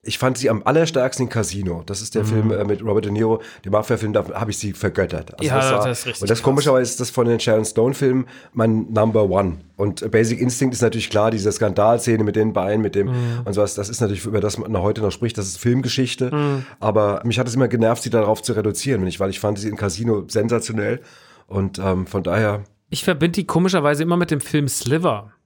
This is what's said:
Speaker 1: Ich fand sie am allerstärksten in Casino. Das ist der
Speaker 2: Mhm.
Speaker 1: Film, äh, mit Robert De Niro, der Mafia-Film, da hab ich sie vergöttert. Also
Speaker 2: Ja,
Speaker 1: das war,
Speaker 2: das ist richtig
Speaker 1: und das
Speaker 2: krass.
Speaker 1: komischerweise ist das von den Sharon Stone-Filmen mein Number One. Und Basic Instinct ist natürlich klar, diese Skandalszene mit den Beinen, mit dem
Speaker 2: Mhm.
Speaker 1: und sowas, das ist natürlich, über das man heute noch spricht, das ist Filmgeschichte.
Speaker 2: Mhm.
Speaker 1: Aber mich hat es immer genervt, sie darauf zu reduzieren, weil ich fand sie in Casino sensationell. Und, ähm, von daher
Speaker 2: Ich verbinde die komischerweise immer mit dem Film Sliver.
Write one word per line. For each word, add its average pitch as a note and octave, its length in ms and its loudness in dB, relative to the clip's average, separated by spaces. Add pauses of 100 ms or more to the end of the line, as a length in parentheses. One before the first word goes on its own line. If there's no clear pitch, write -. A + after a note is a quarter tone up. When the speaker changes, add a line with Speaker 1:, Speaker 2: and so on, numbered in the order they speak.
Speaker 1:
Ich - 120 -6
fand B2+ 220 0
sie B2 100 0
am A2 160 0
allerstärksten C3+ 600 2
in - 20 -8
Casino. F#2 560 -4
Das G2 160 -8
ist A2 140 -12
der A2 80 2
Speaker 2:
Mhm. G#2 60 0
Speaker 1:
Film, A2 240 2
äh, - 120 0
mit G2+ 200 -2
Robert G#2+ 200 2
De G2+ 80 -4
Niro, A2 300 2 (220)
der G2 80 -2
Mafia-Film, G#2+ 400 0
da G#2 160 2
hab G#2+ 200 -4
ich G#2 80 -6
sie G2+ 160 -6
vergöttert. F2+ 680 -2
Also - 60 -4
Speaker 2:
Ja, C3+ 120 2
Speaker 1:
das C3 160 2
war, G#2 160 2
Speaker 2:
das A#2+ 100 -2
ist - 80 -8
richtig A#2+ 160 -6
Speaker 1:
und G2+ 80 -2
das A#2 80 4
Speaker 2:
krass. - 60 -8
Speaker 1:
komischerweise C3+ 440 4
ist - 120 -8
das A#2+ 100 -4
von A#2+ 160 2
den A#2 140 2
Sharon A2 240 4
Stone-Filmen B2+ 640 2 (260)
mein A2+ 400 2
Number G#2+ 360 4
One. F#2 300 0 (180)
Und G2+ 360 -2
Basic A2+ 280 2
Instinct B2+ 340 0
ist - 80 0
natürlich A2 280 0
klar, G#2 220 2
diese G#2 180 0
Skandalszene G#2+ 720 2
mit G#2 140 0
den G#2+ 160 2
Beinen, G2+ 280 0
mit G#2 140 -2
dem G2+ 140 2
Speaker 2:
Mhm. A#2+ 360 -2
Speaker 1:
und G2+ 80 -4
sowas, G2+ 220 0
das G2+ 140 -6
ist A#2 120 -8
natürlich, G2+ 240 -2
über G#2 160 0
das G2 160 -2
man G2 240 -4
heute G#2+ 220 0
noch G2 80 2
spricht, A2 260 -4
das G2+ 120 -4
ist F2+ 100 -10
Filmgeschichte. B2+ 760 0
Speaker 2:
Mhm. C#3+ 320 -2 (140)
Speaker 1:
Aber G#2 460 0
mich A#2 160 0
hat B2 80 -2
es A#2 80 -4
immer B2+ 120 2
genervt, A2+ 360 2
sie A#2 60 -6
darauf G#2+ 300 2
zu - 120 -4
reduzieren, G#2+ 500 -2 (160)
weil G2 120 -2
ich F#2+ 100 -8
fand G#2 180 -2
sie G#2+ 100 -6
in G#2 80 -6
Casino G#2 520 -2
sensationell. A2 720 -2 (480)
Und, G2 320 -4
ähm, F#2+ 260 0
von G2 160 -4
daher G#2 400 0 (260)
Speaker 2:
Ich - 160 -6
verbinde E3+ 280 0
die F#3 140 -2
komischerweise E3 580 2
immer F3 120 2
mit F3 140 0
dem C#3+ 100 0
Film C#3+ 280 0
Sliver. B2 640 -2 (140)